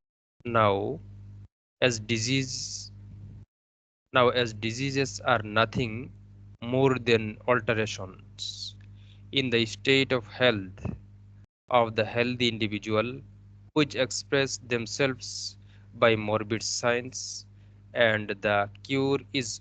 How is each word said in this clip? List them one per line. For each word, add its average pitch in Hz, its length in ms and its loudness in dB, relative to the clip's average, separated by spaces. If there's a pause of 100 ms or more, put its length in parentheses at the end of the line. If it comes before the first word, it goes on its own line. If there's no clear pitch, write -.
(480)
"Now 110 500 2 (840)
as 123 200 2
disease, 117 560 -2 (1600)
now 123 160 6
as 120 240 0
diseases 120 720 -4
are 120 220 2
nothing 110 640 0 (680)
more 131 280 4
than 110 340 2 (120)
alterations 107 920 -2 (920)
in 135 180 2
the 117 160 2
state 135 460 2
of 123 100 0 (180)
health 104 500 0 (800)
of 117 240 4
the 110 100 2 (120)
healthy 120 340 2
individual, 107 580 0 (680)
which 147 220 2 (100)
express - 640 -2
themselves 123 600 -2 (680)
by 117 180 6
morbid 107 460 0 (180)
signs, 123 380 0 (760)
and 110 340 4
the 101 400 2 (200)
cure 135 320 2 (140)
is 127 140 -2 (120)